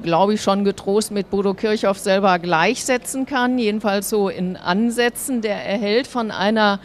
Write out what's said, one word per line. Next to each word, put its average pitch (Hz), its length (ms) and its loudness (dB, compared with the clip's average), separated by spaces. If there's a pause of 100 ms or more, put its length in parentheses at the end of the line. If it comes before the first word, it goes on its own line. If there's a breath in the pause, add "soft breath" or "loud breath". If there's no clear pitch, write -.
glaube 180 320 2
ich, 208 80 -2
schon 196 220 2
getrost 196 480 0
mit 202 180 -4
Bodo 196 240 0
Kirchhoff 214 460 0
selber 190 400 2
gleichsetzen 240 840 0
kann, 254 340 0
jedenfalls 208 500 -2
so 208 180 0
in 180 280 -4
Ansätzen. 233 840 0
Der 202 240 -4
erhält 208 440 0
von 220 240 -4
einer 208 520 2